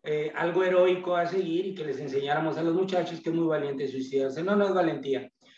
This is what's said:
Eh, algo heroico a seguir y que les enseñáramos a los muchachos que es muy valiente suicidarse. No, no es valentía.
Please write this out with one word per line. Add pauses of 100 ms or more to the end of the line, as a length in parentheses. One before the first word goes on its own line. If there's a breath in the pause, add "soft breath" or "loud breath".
Eh,
algo
heroico
a
seguir
y
que
les
enseñáramos
a
los
muchachos
que
es
muy
valiente
suicidarse.
No,
no
es
valentía. (280 soft breath)